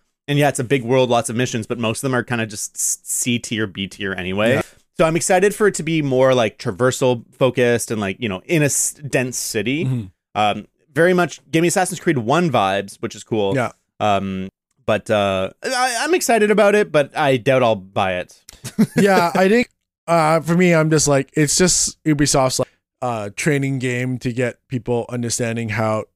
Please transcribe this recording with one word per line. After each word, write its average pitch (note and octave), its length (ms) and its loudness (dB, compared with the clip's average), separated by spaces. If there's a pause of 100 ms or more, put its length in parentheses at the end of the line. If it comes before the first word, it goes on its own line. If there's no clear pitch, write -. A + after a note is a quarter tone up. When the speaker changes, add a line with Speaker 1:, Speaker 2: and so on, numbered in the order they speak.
(280)
Speaker 1:
and C#3+ 120 0
yeah, C#3+ 100 4
it's C3 100 -2
a C3+ 40 -4
big C#3 200 0
world, B2+ 260 2
lots A#2 200 0
of A#2 60 -6
missions, A#2+ 320 -4
but A#2 120 -6
most A#2 200 -4
of - 100 -10
them B2+ 60 -2
are A#2+ 80 -2
kinda A#2 220 -4
just G#2 300 -12
s-, - 280 -4
C - 360 -2
tier, A2 280 -4
B F#2+ 200 -8
tier G2 260 -8
anyway. F#2+ 400 -2
Speaker 2:
Yeah. - 80 0 (360)
Speaker 1:
So F3 80 4
I'm D#3+ 100 0
excited F#3+ 400 2
for G#3+ 120 0
it G3 80 2
to E3+ 80 -6
be D#3+ 200 0
more, C3 320 4
like, A2 240 0
traversal B2 640 0 (100)
focused A#2+ 560 0
and, A2 100 -4
like, F#2+ 200 -4
you A#2 100 -4
know, F#2 160 -6
in D#3 160 0
a D3 40 2
s-, - 280 -2
dense B2+ 460 -4
city. B2+ 460 -4
Speaker 2:
Mm-hmm. B2+ 180 -4 (320)
Speaker 1:
Um, G#2 320 -2 (260)
very E3+ 200 4
much F3 260 0 (100)
give D#3+ 140 2
me F3 60 2
Assassin's F3+ 300 -2
Creed D#3 200 0
one D3 320 0
vibes, G2+ 460 0
which - 180 -8
is G#2+ 80 -18
cool. G2+ 320 -2
Speaker 2:
Yeah. A#2+ 160 -2 (280)
Speaker 1:
Um, F#2+ 500 -2 (360)
but, G#2+ 240 -2
uh, G2 400 0 (140)
I, B3 380 -2
I'm D4+ 120 0
excited A3 380 2
about G#3 240 4
it, G#3 160 0
but D3 260 0
I C#3 200 2
doubt C3 260 2
I'll A2+ 120 4
buy F#2+ 440 -4
it. - 200 -14 (300)
<laughs> - 260 0
Speaker 2:
Yeah, F#3 380 4
I F#3+ 160 2
think, A#3 200 2 (380)
uh, E3 340 2
for D#3+ 140 0
me, F3+ 200 4
I'm D#3 160 4
just D#3 160 2
like, C#3+ 260 0
it's D3+ 240 2
just - 460 0
Ubisoft's, C#3+ 560 2
like, - 80 -2 (340)
uh, A2+ 340 -4
training C#3 440 -2
game B2+ 400 -2
to C3 120 -4
get A#2+ 360 -4
people A#2+ 420 -4
understanding A#2 600 -4
how A2 360 -2 (100)